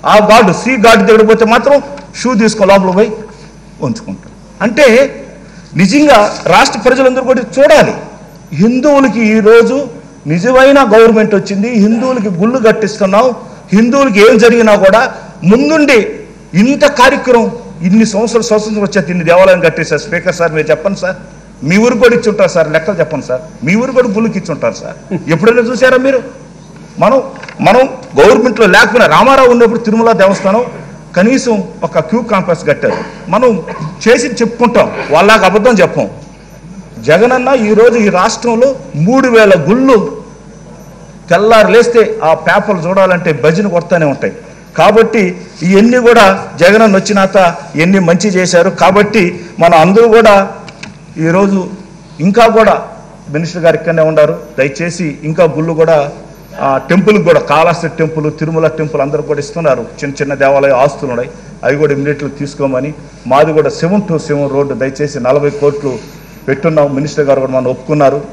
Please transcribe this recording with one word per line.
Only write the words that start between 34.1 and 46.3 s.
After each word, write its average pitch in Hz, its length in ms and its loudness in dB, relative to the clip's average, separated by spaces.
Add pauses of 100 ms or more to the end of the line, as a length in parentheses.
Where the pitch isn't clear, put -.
చెప్పుకుంటాం, 226 480 0 (260)
వాళ్ళకి 202 360 2
అబద్ధం 214 320 2
చెప్పం. 143 260 -2 (1000)
జగనన్న 247 420 2 (160)
ఈరోజు 226 300 4 (100)
ఈ - 100 2
రాష్ట్రంలో 226 500 0 (380)
మూడు 254 300 2
వేల 214 180 4 (160)
గుళ్ళు 262 260 2 (1400)
తెల్లారు 208 440 4
లేస్తే 233 260 4 (280)
ఆ - 20 2 (160)
పేపర్లు 185 400 -2
చూడాలంటే 185 440 0 (140)
భజన 165 300 0
కొడతానే 165 400 -2
ఉంటాయి. 98 180 -8 (460)
కాబట్టి 214 440 2 (460)
ఇవన్నీ 226 300 4 (100)
కూడా 226 160 6 (380)